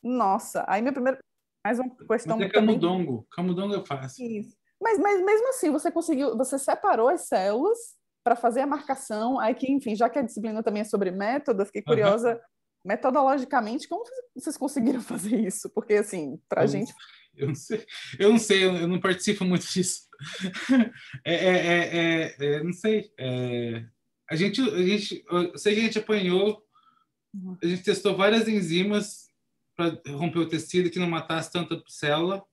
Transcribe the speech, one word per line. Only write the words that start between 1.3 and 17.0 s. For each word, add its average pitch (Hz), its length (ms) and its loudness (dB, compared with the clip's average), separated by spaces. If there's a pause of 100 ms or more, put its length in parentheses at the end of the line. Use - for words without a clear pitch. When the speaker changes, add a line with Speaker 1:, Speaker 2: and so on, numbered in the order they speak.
Speaker 1:
mais 226 140 0
uma 254 180 -4
questão 220 420 -2
Speaker 2:
Mas 196 100 0
é - 40 -6
Speaker 1:
também. 220 260 6
Speaker 2:
camundongo, 165 520 0
camundongo 185 440 -2
é 185 100 -4
fácil. 135 420 -8
Speaker 1:
Isso. 220 300 -10 (240)
Mas, 427 180 2
mas 392 260 2
mesmo 440 260 4
assim, 381 200 0
você 302 200 0
conseguiu, 311 460 0
você 254 220 -2
separou 262 500 2
as 330 200 2
células 240 500 2 (460)
pra 349 120 4
fazer 233 260 0
a 285 40 0
marcação, 262 720 -4
aí 226 160 0
que, 254 160 -4
enfim, 269 240 0
já 233 140 2
que 254 100 -2
a 277 40 0
disciplina 220 400 -6
também 208 180 -2
é 214 40 -2
sobre 208 260 0
métodos, 202 560 -2
fiquei 208 200 -10
Speaker 2:
Aham. 247 80 2
Speaker 1:
curiosa, 226 460 2 (440)
metodologicamente, 262 1040 0
como 403 160 -6 (300)
vocês - 220 -8
conseguiram 254 440 0
<laughs> - 20 -12
fazer 214 360 -4
isso? 196 320 -4
Porque, 214 240 -2
assim, 175 540 -2
pra - 160 2
Speaker 2:
Eu 147 40 4
Speaker 1:
gente 190 260 -4 (420)